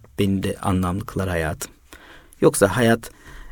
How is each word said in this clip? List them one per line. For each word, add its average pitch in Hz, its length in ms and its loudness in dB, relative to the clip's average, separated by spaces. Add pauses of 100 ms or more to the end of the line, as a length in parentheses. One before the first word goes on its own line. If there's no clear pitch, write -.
(200)
benim 98 240 2
de 98 180 -4
anlamlı 95 440 0
kılar 95 240 -4
hayatım. 80 420 -4 (720)
Yoksa 98 340 4
hayat, 117 360 2 (400)